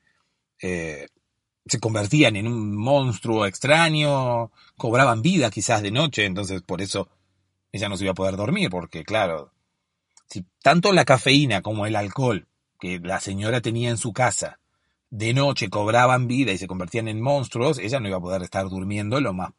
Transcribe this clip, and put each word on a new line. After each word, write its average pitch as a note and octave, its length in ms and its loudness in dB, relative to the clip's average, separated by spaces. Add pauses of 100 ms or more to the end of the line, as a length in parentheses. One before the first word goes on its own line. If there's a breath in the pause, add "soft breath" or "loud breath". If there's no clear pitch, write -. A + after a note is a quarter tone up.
(600)
eh, E2 480 -6 (600)
se A#2+ 120 -4
convertían A2 580 2
en G#2+ 100 -2
un G#2+ 280 -4
monstruo A#2 680 0
extraño, C#3 1080 0 (260 soft breath)
cobraban A#2+ 440 4
vida C#3+ 300 2
quizás G#2+ 320 0
de G2+ 80 -2
noche, B2+ 340 2
entonces F#2+ 380 -4
por F2+ 180 -6
eso G2 260 -4 (640)
ella G2+ 160 -4
no G2+ 100 -6
se G2 80 -2
iba F#2+ 80 0
a - 20 -4
poder F#2+ 200 -2
dormir, B2+ 360 0
porque E2+ 320 -8
claro, F#2 500 -2 (720)
si G2 160 -10 (200)
tanto F3 280 6
la D#3+ 140 6
cafeína C3 560 4
como G#2+ 240 -4
el A2 100 -2
alcohol G#2 520 -2 (320)
que F2+ 200 -6
la F2+ 200 -4
señora G#2+ 420 -2
tenía A#2 300 -2
en A2+ 60 -2
su A#2 140 -6
casa G#2+ 480 -2 (520)
de A2+ 240 -2
noche C3+ 340 0
cobraban A#2+ 560 4
vida B2 260 0
y F#2+ 60 -2
se F#2+ 80 -8
convertían F#2 440 -4
en A2 120 -6
monstruos, C3+ 560 0
ella A#2 220 -4
no G#2 80 -4
iba F#2+ 100 -2
a F2+ 40 -4
poder F2+ 200 -4
estar F#2+ 280 -4
durmiendo G#2 520 -4
lo G#2+ 120 -2
más F2+ 260 -6